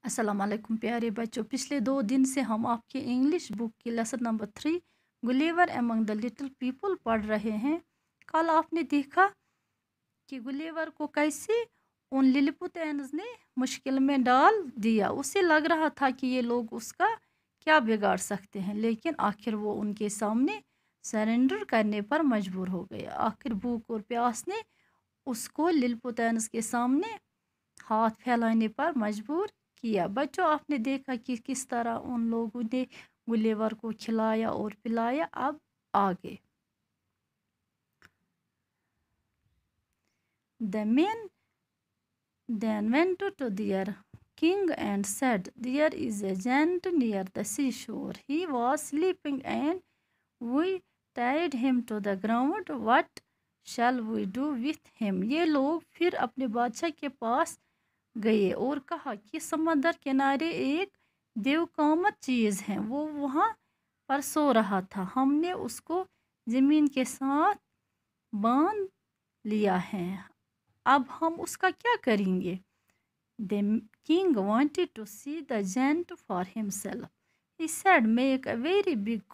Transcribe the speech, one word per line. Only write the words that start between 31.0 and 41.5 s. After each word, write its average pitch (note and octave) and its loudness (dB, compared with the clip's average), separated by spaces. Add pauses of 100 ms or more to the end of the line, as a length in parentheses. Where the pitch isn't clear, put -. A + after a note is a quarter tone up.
कि A#3+ -6
किस C4 -8
तरह A#3 -2
उन A#3 -2
लोगों A#3 -2 (100)
ने B3+ 0 (420)
गुलिवर A3 2
को A3 -8
खिलाया A3 0
और G#3 -4 (100)
पिलाया। A#3 0
अब D4 -6 (340)
आगे। G3 0 (4000)
The G#3+ -2
men F#4+ 2 (1200)